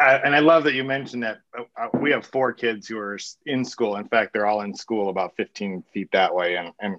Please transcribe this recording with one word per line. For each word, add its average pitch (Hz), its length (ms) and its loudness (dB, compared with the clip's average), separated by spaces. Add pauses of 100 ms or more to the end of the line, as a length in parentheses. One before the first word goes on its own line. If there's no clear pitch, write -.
I, 135 180 8
and 143 160 2
I 147 40 6
love 156 260 6
that 143 100 2
you 131 100 -2
mentioned 135 400 -4
that, 107 140 -6 (180)
uh, 120 80 -10 (120)
uh, 117 120 -6 (120)
we 143 120 0
have 117 120 -2
four 131 280 -2
kids 113 340 -4
who 113 120 -10
are 101 180 -8
s-, - 280 -14
in 131 200 -2
school. 110 320 -4
In 101 120 -10
fact, 110 240 0
they're 104 140 0
all 104 160 0
in 101 120 -8
school 104 360 -2
about 92 260 -4
fifteen 95 460 -6 (100)
feet 98 200 -6
that 92 220 4
way 87 220 0
in, 85 240 -8
in 98 180 -6